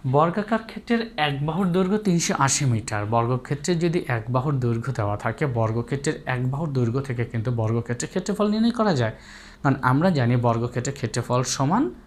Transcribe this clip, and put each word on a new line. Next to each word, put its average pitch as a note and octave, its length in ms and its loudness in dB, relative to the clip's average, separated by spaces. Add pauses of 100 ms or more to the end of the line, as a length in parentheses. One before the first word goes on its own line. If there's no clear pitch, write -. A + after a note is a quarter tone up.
(160)
বর্গাকার G3+ 540 2
ক্ষেত্রের A#3 320 -2 (260)
এক C#3+ 60 0 (140)
বাহুর F3+ 280 0
দৈর্ঘ্য F#3+ 320 2
তিনশো E3+ 260 2 (120)
আশি C3+ 200 2
মিটার। G#2+ 380 0 (100)
বর্গক্ষেত্রের B2+ 720 0
যদি E3+ 160 2 (160)
এক A2 160 -4
বাহুর C3 320 0
দৈর্ঘ্য A#2 360 0
দেওয়া G#2 240 0
থাকে, A#2 200 -2 (140)
বর্গক্ষেত্রের A#2+ 580 0 (180)
এক B2 80 -2 (100)
বাহুর D3 260 -4
দৈর্ঘ্য B2 300 0
থেকে A#2 240 -2
কিন্তু A#2 180 -2 (100)
বর্গক্ষেত্রের A#2 520 -2
ক্ষেত্রফল G3+ 420 0
নির্ণয় A3+ 260 2
করা G3 220 2
যায়। A2 120 0 (460)
কারণ C3+ 160 2 (140)
আমরা D3+ 280 4
জানি A#2+ 160 2 (140)
বর্গক্ষেত্রের A#2+ 520 -2
ক্ষেত্রফল B2 420 -2 (140)
সমান F3 280 2 (240)